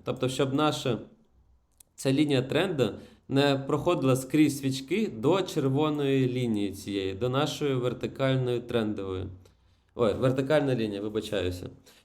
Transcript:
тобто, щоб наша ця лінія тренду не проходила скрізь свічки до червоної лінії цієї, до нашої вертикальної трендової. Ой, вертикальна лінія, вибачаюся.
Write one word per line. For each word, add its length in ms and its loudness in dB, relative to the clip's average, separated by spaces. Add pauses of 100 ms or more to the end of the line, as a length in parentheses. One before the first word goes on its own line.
тобто, 260 -2
щоб 240 0
наша 460 0 (960)
ця 180 0
лінія 280 4
тренду 480 0 (380)
не 280 4 (120)
проходила 480 2
скрізь 440 2
свічки 480 -2
до 340 0
червоної 840 2
лінії 440 0
цієї, 420 -4
до 160 -2
нашої 460 0
вертикальної 840 -2
трендової. 640 -4 (720)
Ой, 180 2
вертикальна 600 2
лінія, 260 -2
вибачаюся. 680 -2 (360)